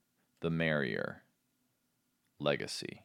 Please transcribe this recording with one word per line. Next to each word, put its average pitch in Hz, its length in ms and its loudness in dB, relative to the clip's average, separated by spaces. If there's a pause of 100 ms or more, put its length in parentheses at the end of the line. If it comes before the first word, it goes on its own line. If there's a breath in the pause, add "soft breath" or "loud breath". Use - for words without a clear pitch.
(400)
the 82 100 0
merrier. 71 720 0 (1160)
Legacy. - 680 -2